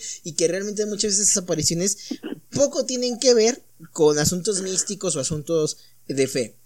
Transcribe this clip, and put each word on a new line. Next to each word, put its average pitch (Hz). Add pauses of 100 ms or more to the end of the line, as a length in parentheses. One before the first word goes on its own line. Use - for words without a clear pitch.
(220)
y 156
que 165
realmente 202
muchas 208
veces 196
esas 190
apariciones 170 (320)
poco 269
tienen 247
que 247
ver 226 (320)
con 151
asuntos 180
místicos 190
o 139
asuntos 156 (280)
de 135
fe, 120 (120)